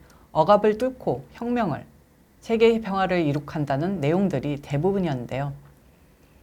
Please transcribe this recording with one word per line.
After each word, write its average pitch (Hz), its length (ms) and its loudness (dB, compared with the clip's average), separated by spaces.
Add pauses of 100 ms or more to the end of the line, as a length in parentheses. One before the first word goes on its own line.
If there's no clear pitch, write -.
(320)
억압을 208 460 4
뚫고 220 560 -4
혁명을, 233 520 -4 (560)
세계의 226 400 4
평화를 190 400 0
이룩한다는 147 800 -2
내용들이 147 600 0
대부분이었는데요. 143 920 -2 (880)